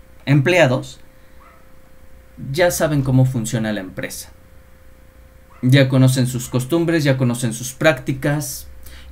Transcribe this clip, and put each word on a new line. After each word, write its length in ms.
empleados 760
ya 180
saben 320
cómo 220
funciona 480
la 80
empresa. 500
Ya 260
conocen 380
sus 240
costumbres, 540
ya 120
conocen 380
sus 180
prácticas, 960